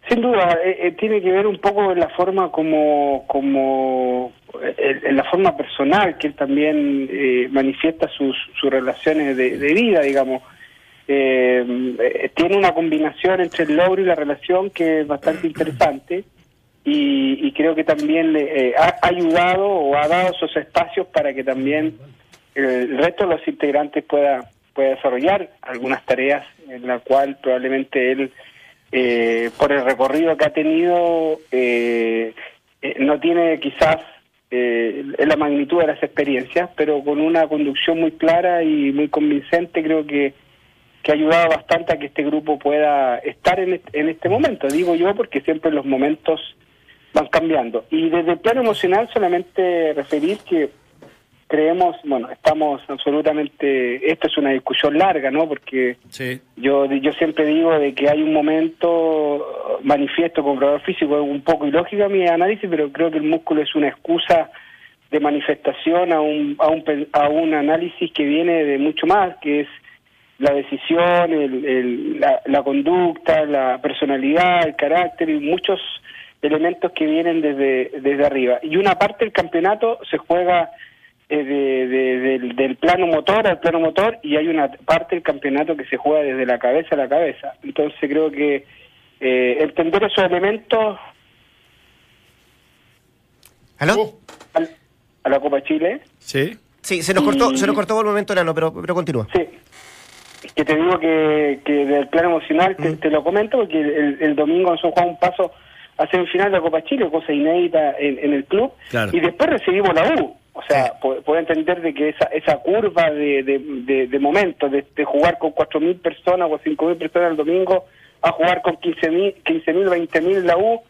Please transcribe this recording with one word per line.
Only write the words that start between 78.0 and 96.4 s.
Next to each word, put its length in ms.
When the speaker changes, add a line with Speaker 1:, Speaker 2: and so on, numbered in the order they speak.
Speaker 1:
desde 260
arriba. 360
Y 140
una 220
parte 260
del 80
campeonato 680
se 80
juega, 520
eh, 140
de, 460
de, 300
del, 380
del 200
plano 300
motor 400
al 140
plano 200
motor 420
y 140
hay 120
una 200
parte 460
del 80
campeonato 540
que 100
se 100
juega 260
desde 220
la 140
cabeza 380
a 20
la 100
cabeza. 540
Entonces 380
creo 300
que, 360
eh, 400
entender 440
esos 200
elementos 720
Speaker 3:
¿Aló? 400
Speaker 1:
al, 160
a 60
la 120
Copa 220
Chile. 380
Speaker 2:
Sí. 380